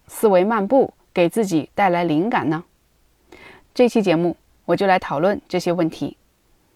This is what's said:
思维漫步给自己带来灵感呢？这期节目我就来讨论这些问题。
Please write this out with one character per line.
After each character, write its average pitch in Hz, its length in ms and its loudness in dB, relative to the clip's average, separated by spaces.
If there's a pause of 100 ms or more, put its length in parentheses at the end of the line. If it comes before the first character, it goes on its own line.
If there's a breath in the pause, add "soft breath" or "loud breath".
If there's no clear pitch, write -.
思 - 200 -2
维 185 160 4
漫 208 240 -2
步 254 260 2 (200)
给 175 160 2
自 220 160 -2
己 165 280 -2
带 202 160 0
来 175 140 0
灵 165 260 -2
感 214 200 -2
呢？ 160 140 -4 (1120 loud breath)
这 247 140 4
期 226 140 0
节 185 140 2
目 170 200 0 (300)
我 175 100 0
就 202 100 0
来 185 140 2
讨 147 200 -6
论 196 280 0
这 180 120 -4
些 175 120 -2
问 170 180 -2
题。 - 280 -10 (580)